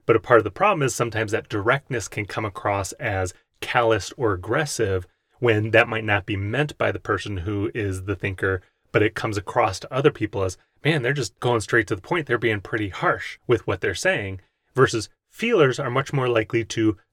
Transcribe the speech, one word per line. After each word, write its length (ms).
But 120
a 20
part 200
of 40
the 80
problem 320
is 100
sometimes 380
that 160
directness 640
can 160
come 180
across 500
as 400
calloused 560
or 160
aggressive 760
when 320
that 160
might 160
not 220
be 100
meant 420
by 140
the 80
person 380
who 360
is 300
the 140
thinker, 440
but 100
it 140
comes 220
across 420
to 140
other 180
people 320
as, 140
"Man, 200
they're 100
just 260
going 220
straight 260
to 80
the 60
point. 260
They're 100
being 220
pretty 300
harsh 580
with 180
what 140
they're 160
saying," 460
versus 320
feelers 500
are 100
much 220
more 160
likely 380
to 320